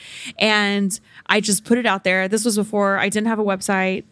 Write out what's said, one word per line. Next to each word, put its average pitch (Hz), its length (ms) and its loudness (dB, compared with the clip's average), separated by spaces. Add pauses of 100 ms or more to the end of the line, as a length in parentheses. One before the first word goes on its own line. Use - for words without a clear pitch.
(380)
And 202 600 0 (300)
I 208 140 2
just 208 240 -2
put 233 120 2
it 240 80 0
out 196 180 0
there. 185 240 2
This 220 180 0
was 214 100 0
before, 202 420 0
I 202 120 0
didn't 214 180 -2
have 220 120 -2
a 214 40 0
website. 190 680 -2